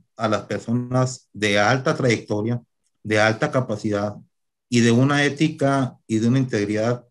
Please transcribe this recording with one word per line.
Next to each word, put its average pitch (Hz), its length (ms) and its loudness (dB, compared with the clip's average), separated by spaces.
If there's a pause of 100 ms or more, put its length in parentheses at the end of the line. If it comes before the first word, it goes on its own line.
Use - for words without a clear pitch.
(160)
a 113 120 -4
las 104 160 -2
personas 123 920 -4
de 101 240 0
alta 131 380 2
trayectoria, 113 680 -2 (400)
de 107 180 0
alta 110 300 2
capacidad 104 680 -4 (540)
y 120 120 2
de 117 100 4
una 143 340 4
ética 139 720 0 (100)
y 110 120 -2
de 113 80 0
una 127 100 2
integridad 110 720 -2